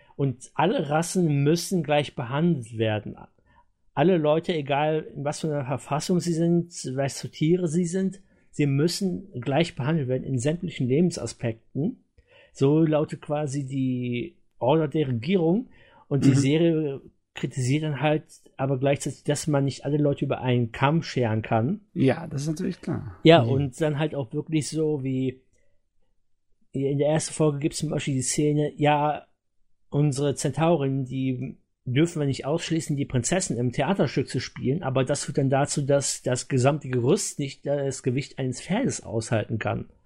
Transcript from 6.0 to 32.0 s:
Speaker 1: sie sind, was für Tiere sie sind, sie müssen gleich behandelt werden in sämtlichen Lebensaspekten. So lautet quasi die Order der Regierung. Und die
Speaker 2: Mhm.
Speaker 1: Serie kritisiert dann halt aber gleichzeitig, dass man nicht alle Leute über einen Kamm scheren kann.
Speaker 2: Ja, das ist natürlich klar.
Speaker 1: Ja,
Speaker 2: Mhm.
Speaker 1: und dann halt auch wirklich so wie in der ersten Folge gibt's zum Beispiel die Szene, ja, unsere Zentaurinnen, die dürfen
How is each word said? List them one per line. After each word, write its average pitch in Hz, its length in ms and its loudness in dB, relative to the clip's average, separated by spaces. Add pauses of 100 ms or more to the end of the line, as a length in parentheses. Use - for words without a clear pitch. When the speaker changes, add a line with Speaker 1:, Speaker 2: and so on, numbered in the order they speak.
Speaker 1:
sie 170 120 -2
sind, 170 400 2 (240)
was 139 240 -4
für 131 100 -10
Tiere 175 380 2
sie 170 180 0
sind, 190 340 -2 (300)
sie 147 160 0
müssen 175 640 0 (120)
gleich 143 340 0
behandelt 143 340 -2
werden 127 160 -2
in 131 140 -2
sämtlichen 151 500 -4
Lebensaspekten. 139 1160 -2 (480)
So 147 300 4
lautet 151 380 0
quasi 147 460 -4
die 127 680 -4 (220)
Order 151 300 2
der 151 200 0
Regierung. 165 600 0 (400)
Und 139 160 0
die 135 60 8
Speaker 2:
Mhm. 127 60 6
Speaker 1:
Serie 151 640 2 (340)
kritisiert 135 480 -2
dann 147 180 -4
halt 151 240 0 (340)
aber 135 200 0
gleichzeitig, 139 460 -2
dass 151 220 -2
man 139 180 2
nicht - 220 -4
alle 147 100 0
Leute 147 300 2
über 135 160 -4
einen 123 280 2
Kamm 147 320 2
scheren 110 400 0
kann. 120 380 0 (140)
Speaker 2:
Ja, 156 320 2
das 143 160 -6
ist 156 60 -4
natürlich 180 320 -4
klar. 104 440 -8
Speaker 1:
Ja, 160 180 10
Speaker 2:
Mhm. 117 80 0
Speaker 1:
und 139 300 -2
dann 151 180 0
halt 156 160 -4
auch 139 180 -6
wirklich 151 360 -2
so 151 340 -2
wie 131 380 -4 (1300)
in 139 260 0
der 147 100 2
ersten 156 260 0
Folge 151 240 2
gibt's 156 200 -4
zum 151 120 -4
Beispiel 147 240 -2
die 127 80 0
Szene, 147 540 0
ja, 147 500 2 (640)
unsere 143 440 2
Zentaurinnen, 139 720 0
die 131 520 -4 (280)
dürfen 151 360 0